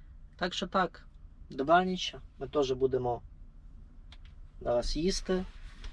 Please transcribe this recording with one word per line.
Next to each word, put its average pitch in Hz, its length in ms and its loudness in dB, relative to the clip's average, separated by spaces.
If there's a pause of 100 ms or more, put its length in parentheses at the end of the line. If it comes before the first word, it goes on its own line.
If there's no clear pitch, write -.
(360)
Так 180 180 0
що 190 120 -2
так, 185 400 0 (440)
добраніч. 175 640 4 (240)
Ми 135 80 -6
теж 131 260 2
будемо 127 480 2 (1400)
зараз 120 360 4
їсти, 185 480 2 (480)